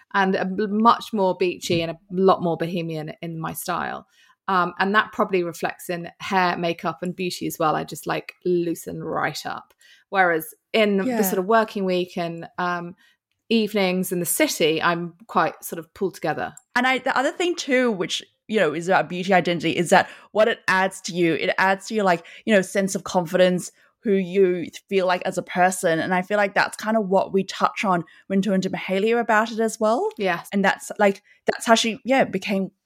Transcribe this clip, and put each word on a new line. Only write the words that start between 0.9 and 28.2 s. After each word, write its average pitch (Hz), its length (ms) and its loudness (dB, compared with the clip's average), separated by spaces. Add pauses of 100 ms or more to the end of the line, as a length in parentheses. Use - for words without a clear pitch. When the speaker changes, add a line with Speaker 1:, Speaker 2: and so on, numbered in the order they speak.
Speaker 1:
more 185 240 0
beachy 175 440 -2
and 165 80 -4
a 160 80 -10 (140)
lot 185 320 4
more 165 140 0
bohemian 165 640 -6
in 165 180 -10
my 165 140 -8
style. 71 520 -6 (440)
Um, 180 280 0
and 196 160 0
that - 200 2
probably 190 280 0
reflects - 480 -6
in 170 300 -8
hair, 180 380 0
makeup, 170 440 -4
and 180 140 -6
beauty 180 320 -4
as 156 100 -8
well. 156 200 2
I 160 80 -4
just, - 200 -14
like, 160 280 -6 (100)
loosen 170 580 -2
right 160 440 -4
up. - 280 -12 (360)
Whereas 170 440 2 (200)
in 208 240 4
the 196 80 0
Speaker 2:
Yeah. 233 160 0
Speaker 1:
sort 190 180 0
of 185 60 0
working 214 400 2
week 180 320 -2
and, 165 400 -8
um, 175 400 -6 (500)
evenings 196 640 0
in 175 80 -2
the 170 60 -4
city, 160 560 0
I'm 170 320 -2 (140)
quite - 360 0
sort 170 160 -10
of - 140 -16
pulled 190 220 -4
together. 139 400 -4 (200)
Speaker 2:
And 247 100 2
I, 262 120 2
the 254 200 -2
other 269 140 0
thing 359 240 -2
too, 254 340 0
which, 180 320 -4 (280)
you 214 100 0
know, 156 140 2
is 170 160 -6
about 175 180 2
beauty 180 260 -2
identity, 170 440 2
is 165 140 2
that - 180 6 (240)
what 214 160 4
it - 180 -2
adds 190 360 0
to - 100 -10
you, 170 220 2
it - 220 -2
adds 190 300 2
to 226 80 -6
your, 214 80 0
like, 175 220 2 (180)
you 226 100 2
know, 190 80 8
sense 190 340 -2
of 170 100 -6
confidence, 180 640 2 (320)
who 208 100 2
you 180 520 2 (240)
feel 185 160 0
like 185 220 0
as 185 100 -4
a 175 60 -4
person. 180 560 2
And 143 120 -2
I 185 120 0
feel 208 140 -2
like 202 180 0
that's - 200 0
kind 220 220 -2
of 202 100 -2
what 185 260 2
we 190 100 2
touch - 420 -2
on 175 180 0 (220)